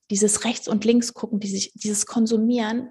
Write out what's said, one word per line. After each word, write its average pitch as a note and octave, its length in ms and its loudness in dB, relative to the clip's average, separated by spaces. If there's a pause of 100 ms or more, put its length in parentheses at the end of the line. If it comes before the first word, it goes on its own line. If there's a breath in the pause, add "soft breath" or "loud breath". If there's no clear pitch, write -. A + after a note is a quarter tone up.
Dieses G3+ 360 0
rechts A#3 240 -4
und G#3+ 160 0
links A#3+ 280 4
gucken, G#3 280 -4
die G3+ 80 -6
sich, G3 240 -4
dieses G#3 320 -4
Konsumieren, A3+ 840 0